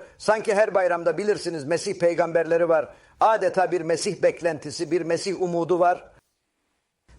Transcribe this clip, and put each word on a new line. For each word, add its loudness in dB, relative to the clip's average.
Sanki 0
her 2
bayramda 0
bilirsiniz -4
Mesih -4
peygamberleri 2
var. 0
Adeta 2
bir -2
Mesih -4
beklentisi, -2
bir 0
Mesih -4
umudu 0
var. 0